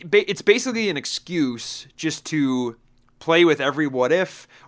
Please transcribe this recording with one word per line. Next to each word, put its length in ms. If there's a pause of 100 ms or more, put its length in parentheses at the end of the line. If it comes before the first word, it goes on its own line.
ba-, 240
it's 120
basically 480
an 80
excuse 960
just 320
to 500 (420)
play 260
with 160
every 260
what 240
if, 360 (200)